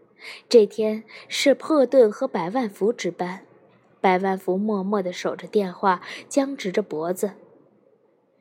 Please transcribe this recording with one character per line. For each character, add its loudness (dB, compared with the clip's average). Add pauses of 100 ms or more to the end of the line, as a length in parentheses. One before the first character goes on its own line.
(480)
这 8
天 -4 (260)
是 2
赫 2
顿 6
和 -6
百 -4
万 -2
福 -2
值 -6
班。 -8 (580)
百 4
万 -2
福 -4
默 -2
默 -2
地 -6
守 -6
着 -16
电 0
话， 0 (260)
僵 0
直 -6
着 0
脖 -6
子。 -4 (1080)